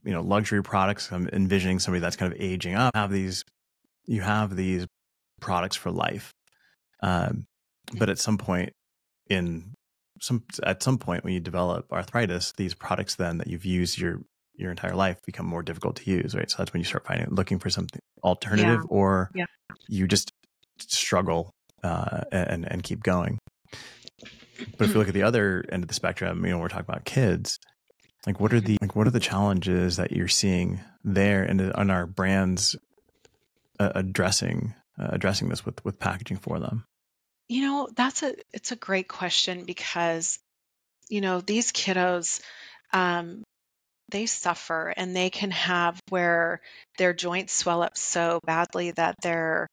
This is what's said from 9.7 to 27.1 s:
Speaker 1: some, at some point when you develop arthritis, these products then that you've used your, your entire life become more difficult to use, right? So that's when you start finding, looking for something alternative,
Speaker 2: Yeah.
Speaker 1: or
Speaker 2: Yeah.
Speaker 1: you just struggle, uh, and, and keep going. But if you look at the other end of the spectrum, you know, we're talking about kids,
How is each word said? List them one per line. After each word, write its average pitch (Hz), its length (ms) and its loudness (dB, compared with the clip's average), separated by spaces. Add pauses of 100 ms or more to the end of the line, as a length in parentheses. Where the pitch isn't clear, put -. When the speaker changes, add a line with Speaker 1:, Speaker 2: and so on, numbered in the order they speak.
Speaker 1:
some, 117 220 -2 (180)
at 92 200 -2
some - 140 2
point 87 280 -4
when 92 100 -2
you 90 60 0
develop 87 520 -2
arthritis, 90 640 -2
these 92 160 -2
products - 440 -4
then 85 220 -2
that - 100 -4
you've 87 180 -6
used 90 320 0
your, 87 240 -4 (320)
your 92 160 -6
entire 90 240 -6
life 92 320 2
become 87 180 -10
more 85 180 -4
difficult 85 340 -4
to - 140 -6
use, 92 240 0
right? - 160 -4
So - 80 -2
that's - 140 -4
when 87 80 -2
you 85 60 -4
start - 180 -4
finding, 85 240 -2
looking 95 300 0
for 95 100 -4
something 90 320 -4 (220)
alternative, 107 640 4
Speaker 2:
Yeah. - 40 -10
Speaker 1:
or 95 460 4
Speaker 2:
Yeah. 180 100 -2 (440)
Speaker 1:
you 107 180 2
just 196 240 2 (480)
struggle, 85 720 0 (320)
uh, - 400 -2 (100)
and, 87 380 0
and 87 120 -4
keep - 200 -6
going. 90 360 2 (1400)
But 110 80 6
if 107 80 4
you 107 40 6
look 107 100 4
at 92 60 -4
the 98 100 4
other 101 460 4
end 90 120 -2
of 85 60 -6
the - 60 -4
spectrum, 87 520 -2
you 90 60 2
know, 87 60 0
we're 85 100 -2
talking 90 200 -6
about - 160 -6
kids, - 540 2 (680)